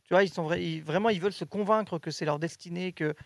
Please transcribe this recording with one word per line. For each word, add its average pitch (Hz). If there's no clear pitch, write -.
tu -
vois, 190
ils 190
sont 170
vra-, 165
ils, 160
vraiment, 170
ils 190
veulent 196
se -
convaincre 202
que 156
c'est 156
leur 147
destinée, 175
que, 151